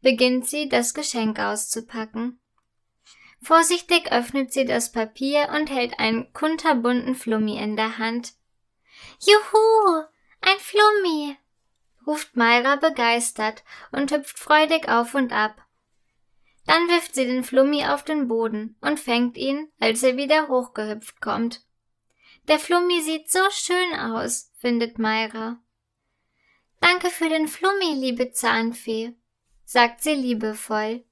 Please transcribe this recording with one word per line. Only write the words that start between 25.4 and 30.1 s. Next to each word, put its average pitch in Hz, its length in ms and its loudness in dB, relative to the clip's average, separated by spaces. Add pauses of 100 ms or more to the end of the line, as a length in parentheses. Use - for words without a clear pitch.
„Danke 359 280 2
für 330 200 -2
den 311 180 0
Flummi, 370 460 0
liebe 254 380 -2
Zahnfee“, 226 840 -2 (500)
sagt 240 360 2
sie 311 120 0